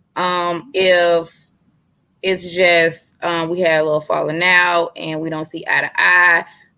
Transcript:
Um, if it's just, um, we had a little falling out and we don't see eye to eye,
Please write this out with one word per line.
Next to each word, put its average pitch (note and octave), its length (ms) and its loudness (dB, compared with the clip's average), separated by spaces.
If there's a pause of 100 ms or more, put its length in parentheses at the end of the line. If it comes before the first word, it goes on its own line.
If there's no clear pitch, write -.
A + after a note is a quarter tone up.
(220)
Um, F3 520 -4
if F3 760 2 (680)
it's F#3 300 -4
just, E3+ 720 0
um, E3+ 260 -4
we F3+ 120 -4
had D#3+ 200 2
a D#3 40 2
little D3+ 180 -2
falling D3+ 400 -4
out F3+ 540 2
and D#3+ 220 -8
we D#3+ 120 -6
don't D#3 160 -8
see D#3+ 200 -14
eye C#3+ 140 0
to D3 160 -6
eye, F3+ 480 4 (340)